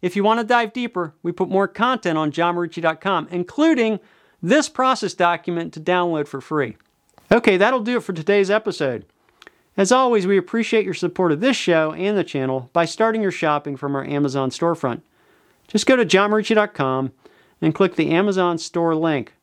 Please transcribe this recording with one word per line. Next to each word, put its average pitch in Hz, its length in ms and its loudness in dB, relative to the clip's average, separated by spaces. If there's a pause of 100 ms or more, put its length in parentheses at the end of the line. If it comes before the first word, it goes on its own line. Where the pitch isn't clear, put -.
If 180 140 -4
you 202 80 0
want 214 160 4
to 226 80 -4
dive 233 260 0
deeper, 208 420 -6 (100)
we 170 80 -4
put 185 160 -2
more 190 180 0
content 208 500 -2
on 156 140 0
john 170 240 0
marucci 175 260 -6
dot 160 200 0
com, 180 320 -2
including 220 680 0 (420)
this 254 280 2
process 254 440 -2
document 170 640 -2
to 160 60 -14
download 170 480 0
for 135 120 -10
free. 131 360 -4 (560)
Okay, 226 240 4
that'll 233 240 2
do 240 160 -2
it 220 80 -4
for - 80 -8
today's 190 360 2
episode. 165 560 -2 (720)
As 196 140 2
always, 240 360 4
we 196 120 4
appreciate 220 460 0
your 185 100 -4
support 180 380 0
of 147 80 -2
this 247 160 2
show 160 360 0
and 190 240 -2
the 180 80 0
channel 131 480 -4
by 170 120 2
starting 220 380 -2
your 190 100 -2
shopping 147 440 -2
from 143 200 -4
our 135 80 -4
Amazon 139 460 -2
storefront. 156 500 -2 (680)
Just - 200 -2
go 269 100 6
to 240 80 4
john 196 260 2
marucci 214 240 0
dot 208 180 2
com 131 400 -2 (480)
and 160 140 0
click 190 220 0
the 151 140 0
Amazon 180 480 2
store 165 360 -2
link. 156 480 -2